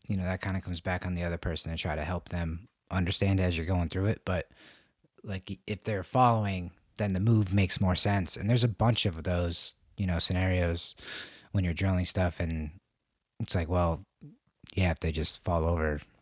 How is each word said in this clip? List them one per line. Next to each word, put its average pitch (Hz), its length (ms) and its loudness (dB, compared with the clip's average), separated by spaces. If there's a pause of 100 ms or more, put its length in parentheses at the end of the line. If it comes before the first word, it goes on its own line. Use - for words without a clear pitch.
you 101 120 -2
know, 90 60 -2
that 92 180 -2
kinda 95 180 -2
comes 90 220 -6
back 90 240 -4
on 90 80 -4
the 87 100 -2
other 85 140 -2
person 82 340 -4
to 82 60 -6
try 78 180 -4
to 76 80 -4
help 87 240 -6
them 85 400 -6 (220)
understand 95 500 2
as 90 160 2
you're 80 100 -2
going 87 220 0
through 95 180 -2
it. 107 200 0
But, 90 240 -4 (720)
like, 95 260 -8
y-, 98 180 -8
if 104 160 -6
they're 101 200 -4
following, 101 720 2 (260)
then 101 160 0
the 92 60 0
move 104 340 4
makes 98 260 4
more 92 160 4
sense. 101 400 2
And 98 140 -2
there's 120 140 4
a 123 40 4
bunch 113 380 2
of 80 180 -4
those, 87 520 0 (200)
you 98 100 -2
know, 87 120 2
scenarios 90 760 2 (580)
when 98 120 2
you're 87 80 0
drilling 92 320 0
stuff 90 340 0
and 80 320 -4 (720)
it's - 140 -2
like, 82 140 0
well, 87 360 0 (720)
yeah, 92 160 2
if 80 100 -4
they 85 100 -2
just 78 320 -4
fall 85 220 0
over, 78 360 0 (220)